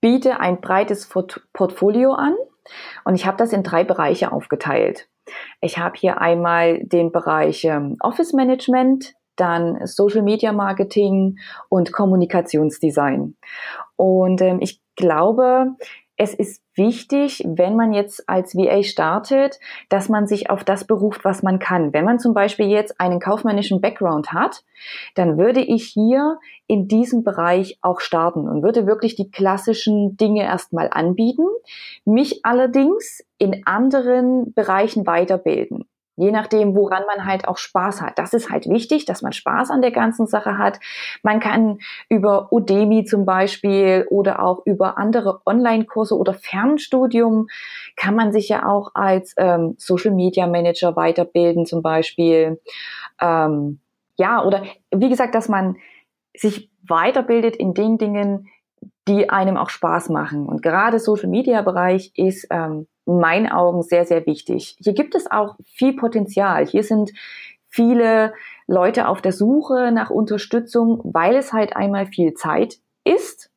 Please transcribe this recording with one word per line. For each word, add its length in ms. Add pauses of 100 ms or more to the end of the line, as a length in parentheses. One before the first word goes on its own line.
biete 400
ein 200
breites 440
Fort-, 380 (100)
Portfolio 600
an 220 (680)
und 100
ich 100
hab 140
das 140
in 100
drei 220
Bereiche 480
aufgeteilt. 760 (520)
Ich 180
hab 180
hier 240
einmal 640
den 300
Bereich, 520
ähm, 360
Office 320
Management, 800 (220)
dann 500
Social 360
Media 280
Marketing 880 (300)
und 240
Kommunikationsdesign. 1400 (580)
Und, 480
ähm, 180
ich 200 (160)
glaube, 800 (400)
es 180
ist 280 (120)
wichtig, 720
wenn 300
man 160
jetzt 360
als 240
V 160
A 140
startet, 760 (300)
dass 200
man 180
sich 240
auf 140
das 220
beruft, 380
was 180
man 160
kann. 340
Wenn 120
man 140
zum 160
Beispiel 320
jetzt 340
einen 180
kaufmännischen 640
Background 520
hat, 300 (520)
dann 240
würde 220
ich 240
hier 540 (280)
in 200
diesem 380
Bereich 580
auch 180
starten 480
und 140
würde 240
wirklich 300
die 140
klassischen 840
Dinge 260
erstmal 480
anbieten, 560 (580)
mich 400
allerdings 800 (140)
in 280
anderen 880
Bereichen 500
weiterbilden. 840 (300)
Je 140
nachdem, 460
woran 300
man 180
halt 240
auch 80
Spaß 460
hat. 160
Das 160
ist 160
halt 180
wichtig, 380
dass 160
man 100
Spaß 380
an 100
der 120
ganzen 340
Sache 320
hat. 200 (440)
Man 180
kann 380 (320)
über 420
Udemy 540
zum 180
Beispiel 840
oder 320
auch 240
über 320
andere 480
Online-Kurse 680
oder 180
Fernstudium 1120 (480)
kann 180
man 160
sich 200
ja 180
auch 240
als, 460
ähm, 400
Social-Media-Manager 1160
weiterbilden 680
zum 160
Beispiel. 800 (580)
Ähm, 600 (360)
ja, 280
oder 200 (300)
wie 140
gesagt, 260
dass 140
man 280 (600)
sich 340 (160)
weiterbildet 720
in 160
den 240
Dingen, 520 (600)
die 220
einem 260
auch 140
Spaß 400
machen. 360
Und 160
gerade 360
Social-Media-Bereich 1160
ist, 340
ähm, 360 (200)
in 120
meinen 320
Augen 320
sehr, 220
sehr 220
wichtig. 540
Hier 120
gibt 220
es 160
auch 340
viel 320
Potenzial. 720
Hier 180
sind 280 (560)
viele 680 (320)
Leute 420
auf 140
der 100
Suche 600
nach 180
Unterstützung, 960
weil 320
es 160
halt 240
einmal 300
viel 280
Zeit 420 (280)
ist 520